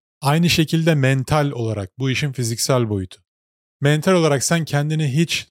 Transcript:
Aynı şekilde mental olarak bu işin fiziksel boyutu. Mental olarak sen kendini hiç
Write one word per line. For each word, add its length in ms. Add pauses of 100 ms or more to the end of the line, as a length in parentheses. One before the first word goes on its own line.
(220)
Aynı 280
şekilde 460
mental 560
olarak 480
bu 100
işin 220
fiziksel 580
boyutu. 320 (600)
Mental 320
olarak 300
sen 220
kendini 520
hiç 340